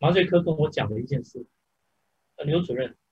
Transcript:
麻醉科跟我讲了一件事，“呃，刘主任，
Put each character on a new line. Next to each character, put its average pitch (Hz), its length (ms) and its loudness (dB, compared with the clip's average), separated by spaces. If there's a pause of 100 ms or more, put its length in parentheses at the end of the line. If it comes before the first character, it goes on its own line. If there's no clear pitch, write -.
麻 147 100 4
醉 185 140 4
科 175 180 2
跟 165 140 0
我 151 120 2
讲 110 220 -2
了 107 100 -4
一 123 40 -6
件 131 180 -4
事 - 240 -14 (920)
，“呃， 147 80 -10
刘 156 160 2
主 151 140 -4
任， 127 220 -6 (160)